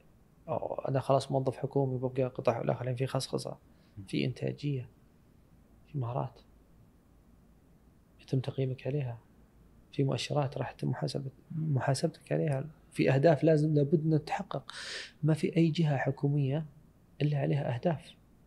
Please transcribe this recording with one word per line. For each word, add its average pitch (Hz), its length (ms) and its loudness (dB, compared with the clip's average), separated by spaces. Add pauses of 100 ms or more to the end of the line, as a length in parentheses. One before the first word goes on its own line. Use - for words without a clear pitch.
(480)
أو - 260 -4 (140)
أنا 135 120 2
خلاص 135 320 2
موظف 135 240 0
حكومي 135 380 0
وببقى 127 300 -2
قطاع 123 360 0
الآخرين، 123 340 0
في 127 120 -2
خصخصة، 131 520 -4 (480)
في 147 180 -2
إنتاجية، 131 640 -4 (1040)
في 143 60 -6
مهارات 127 420 -4 (1800)
يتم - 180 -2
تقييمك 131 460 -4
عليها، 127 320 -4 (720)
في 143 120 0
مؤشرات 135 540 -2
راح 135 140 -6
يتم 143 200 -4
محاسبة-، 139 640 -6
محاسبتك 156 760 0
عليها، 151 340 0 (260)
في - 180 2
أهداف 143 340 6
لازم 156 300 6
لابد 151 380 4
أن 151 120 2
تتحقق. - 480 -6 (500)
ما 151 120 4
في - 220 -2
أي 165 120 6
جهة 151 280 2
حكومية 143 680 0 (560)
إلا 147 160 2
عليها 143 360 0
أهداف 151 400 -2 (320)